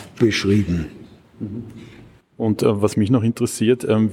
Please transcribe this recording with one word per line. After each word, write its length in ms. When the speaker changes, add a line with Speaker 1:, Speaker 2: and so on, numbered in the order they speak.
Speaker 1:
beschrieben. 680
Speaker 2:
Mhm. 240
Und, 280
äh, 180
was 160
mich 140
noch 120
interessiert, 640
ähm, 260